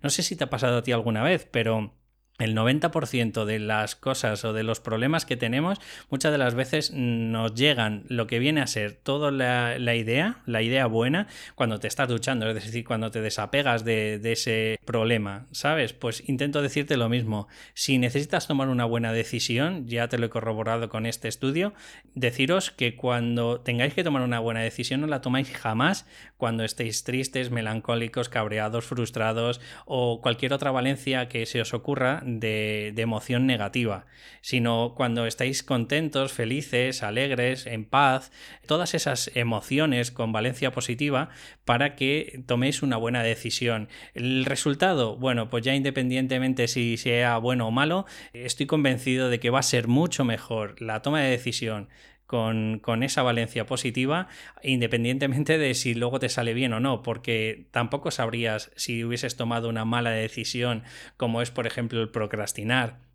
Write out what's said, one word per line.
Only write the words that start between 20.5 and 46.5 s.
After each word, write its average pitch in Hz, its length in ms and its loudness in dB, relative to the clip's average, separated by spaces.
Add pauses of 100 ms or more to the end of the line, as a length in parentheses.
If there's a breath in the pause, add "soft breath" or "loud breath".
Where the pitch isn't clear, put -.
con 110 180 -4
este 117 220 -4
estudio, 156 460 -2 (400 loud breath)
deciros 131 580 2
que 120 240 -2
cuando 120 640 0
tengáis 127 340 0
que 185 100 0
tomar 143 180 2
una 120 180 0
buena 113 220 0
decisión, 123 400 -2
no 151 40 -2
la 143 140 -2
tomáis 127 300 0
jamás 123 580 0 (300 loud breath)
cuando 113 260 0
estéis 110 400 -4
tristes, 127 480 -2
melancólicos, 117 760 -2
cabreados, 110 580 -2
frustrados 117 760 0 (240 loud breath)
o 120 380 0
cualquier 127 320 2
otra 139 180 0
valencia 131 560 0
que 113 180 -4
se 120 140 -2
os 110 120 -2
ocurra 131 520 0
de, 107 720 -2
de 113 80 0
emoción 117 440 2
negativa, 107 600 0 (340 loud breath)
sino 120 560 2
cuando 117 300 0
estáis 127 360 -2
contentos, 139 720 0
felices, 127 680 0
alegres, 123 640 0
en 110 180 -6
paz, 131 480 4 (340 loud breath)
todas 165 280 0
esas 143 400 -2
emociones 120 760 2
con 113 220 -2
valencia 123 380 0
positiva 131 580 -2 (360 loud breath)
para 135 300 2
que 135 520 -2
toméis 127 360 2
una 131 140 0
buena 117 260 0
decisión. 113 640 -2 (260 loud breath)
El 131 300 0
resultado, 139 720 2
bueno, 120 340 0
pues 120 140 0
ya 131 100 2
independientemente 131 960 0